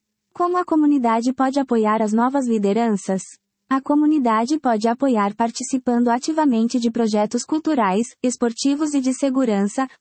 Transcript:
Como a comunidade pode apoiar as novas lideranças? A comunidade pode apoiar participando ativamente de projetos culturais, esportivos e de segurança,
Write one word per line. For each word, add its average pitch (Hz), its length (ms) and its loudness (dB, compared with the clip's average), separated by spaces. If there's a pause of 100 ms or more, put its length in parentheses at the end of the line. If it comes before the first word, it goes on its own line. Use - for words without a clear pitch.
(340)
Como 349 240 0
a 359 80 0
comunidade 262 680 2
pode 269 280 0
apoiar 226 420 0
as 214 100 -2
novas 254 360 0
lideranças? 208 760 0 (480)
A 269 100 2
comunidade 294 800 2
pode 226 280 0
apoiar 226 480 0
participando 240 760 -2
ativamente 247 680 0
de 233 100 0
projetos 220 540 -2
culturais, 240 640 0 (160)
esportivos 277 720 -2
e 277 60 0
de 254 120 0
segurança, 254 720 0 (140)